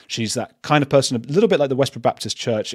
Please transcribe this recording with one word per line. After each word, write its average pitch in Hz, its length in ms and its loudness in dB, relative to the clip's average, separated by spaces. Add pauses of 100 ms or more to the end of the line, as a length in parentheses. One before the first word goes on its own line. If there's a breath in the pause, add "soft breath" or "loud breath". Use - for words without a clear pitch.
She's 110 260 -4
that - 280 -6
kind 147 200 2
of 139 80 -2
person, 135 260 4
a 120 160 -6
little 208 160 4
bit 180 100 2
like 143 120 2
the 131 60 0
Westboro 127 260 -2
Baptist - 340 -2
Church 110 400 -4